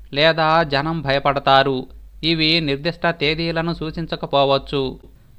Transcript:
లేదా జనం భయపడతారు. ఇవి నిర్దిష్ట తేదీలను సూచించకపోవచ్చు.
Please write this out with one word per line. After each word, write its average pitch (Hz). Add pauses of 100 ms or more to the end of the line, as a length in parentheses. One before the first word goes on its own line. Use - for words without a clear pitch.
(160)
లేదా 156 (240)
జనం 151
భయపడతారు. 135 (560)
ఇవి 160 (160)
నిర్దిష్ట 147 (160)
తేదీలను 165
సూచించకపోవచ్చు. 143 (580)